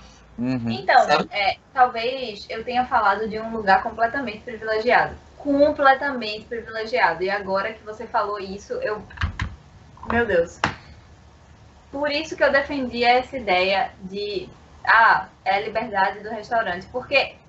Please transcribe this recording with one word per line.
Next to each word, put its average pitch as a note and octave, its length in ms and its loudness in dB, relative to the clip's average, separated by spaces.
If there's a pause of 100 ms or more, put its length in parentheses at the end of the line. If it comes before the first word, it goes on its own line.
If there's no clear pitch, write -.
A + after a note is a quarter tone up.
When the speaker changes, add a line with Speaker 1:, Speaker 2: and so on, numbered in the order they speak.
(380)
Speaker 1:
Uhum. A#2+ 320 -2
Speaker 2:
Então, - 340 4
Speaker 3:
Sabe? D#3 280 2
Speaker 2:
é, G3 240 0 (160)
talvez B3 760 0
eu A3+ 160 -8
tenha B3 220 0
falado G#3+ 420 2
de G#3+ 100 -6
um A3+ 140 -8
lugar F#3+ 300 2
completamente A3+ 580 -4
privilegiado. A3 760 0 (240)
Completamente C4+ 1040 2
privilegiado. A3 800 -2
E F#3+ 80 0
agora G3 420 -2
que - 120 -20
você G#3+ 220 -12
falou G#3 320 -2
isso, G3 360 -10
eu, G#3+ 280 -4 (1080)
meu A#3 160 2
Deus. F3 340 0 (1300)
Por C#4+ 200 -2
isso D#4 260 -4
que D#4+ 60 -6
eu C#4 80 6
defendi C4 540 0
essa B3 320 4
ideia F#3+ 540 2 (120)
de, G3+ 460 -8 (360)
ah, G#3 440 6 (160)
é G3 120 2
a G3+ 40 0
liberdade G#3 600 -2
do G#3 100 -12
restaurante. G#3+ 600 -4
Porque B3+ 440 0 (140)